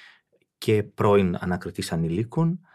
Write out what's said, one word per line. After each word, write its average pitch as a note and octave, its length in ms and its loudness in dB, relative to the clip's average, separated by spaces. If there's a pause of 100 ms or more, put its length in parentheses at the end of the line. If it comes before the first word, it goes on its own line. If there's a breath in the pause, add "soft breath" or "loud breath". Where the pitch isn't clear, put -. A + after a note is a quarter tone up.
(580 loud breath)
και G#2+ 240 0
πρώην G2+ 580 2
ανακριτής F2+ 520 -6
ανηλίκων. A2 680 -2 (140 loud breath)